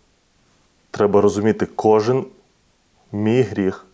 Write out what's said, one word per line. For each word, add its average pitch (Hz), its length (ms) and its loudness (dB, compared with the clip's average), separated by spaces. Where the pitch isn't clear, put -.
Треба 101 300 2
розуміти, 104 440 0
кожен 110 500 0
мій 107 300 0
гріх 101 520 -4